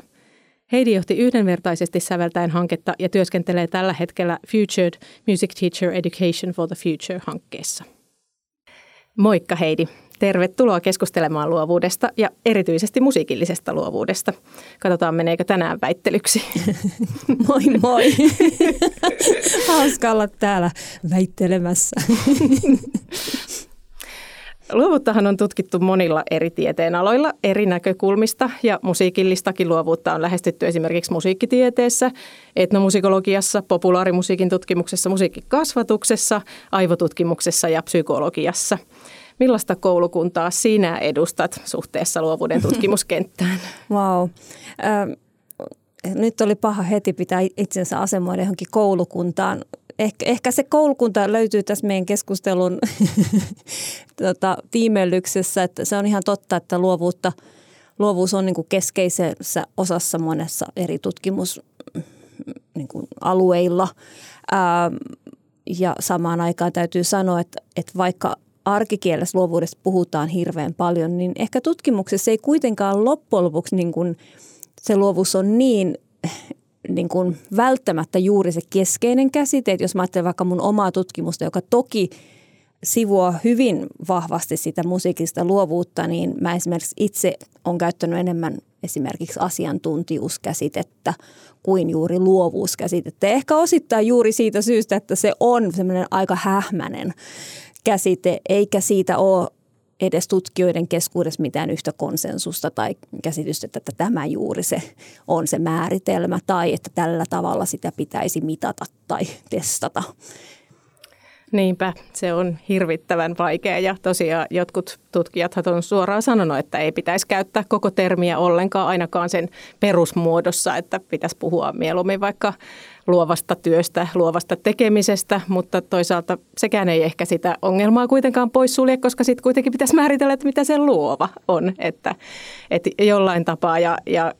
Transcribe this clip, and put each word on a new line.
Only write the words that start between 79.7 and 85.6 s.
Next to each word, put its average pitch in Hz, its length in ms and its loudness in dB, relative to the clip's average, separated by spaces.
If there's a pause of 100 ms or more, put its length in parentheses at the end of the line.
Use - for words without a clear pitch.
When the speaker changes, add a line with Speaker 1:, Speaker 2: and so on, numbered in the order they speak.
Speaker 2:
Et 185 100 -2
jos 180 140 -2
mä 185 60 0
ajattelen 180 240 -2
vaikka 180 180 -2
mun 180 180 0
omaa 208 300 2
tutkimusta, 170 520 -6
joka 170 160 -4 (100)
toki 240 400 2 (720)
sivuaa 185 600 2
hyvin 233 440 2 (200)
vahvasti 165 500 -2
sitä 165 260 -4
musiikista 175 640 -2
luovuutta, 175 640 0